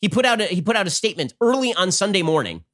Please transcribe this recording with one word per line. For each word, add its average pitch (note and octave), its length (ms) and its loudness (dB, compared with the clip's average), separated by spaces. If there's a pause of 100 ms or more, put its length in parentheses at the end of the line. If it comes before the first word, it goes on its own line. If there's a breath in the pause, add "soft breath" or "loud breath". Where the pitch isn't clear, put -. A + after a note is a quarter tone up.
He G#3 80 0
put G#3+ 160 0
out A#3+ 160 2
a, G#3 60 0
he E3+ 160 -2
put A3 140 0
out G3+ 100 0
a E3+ 40 -4
statement E3 500 -4
early B3 340 2
on F#3 160 0
Sunday G3 320 0
morning B2 520 -2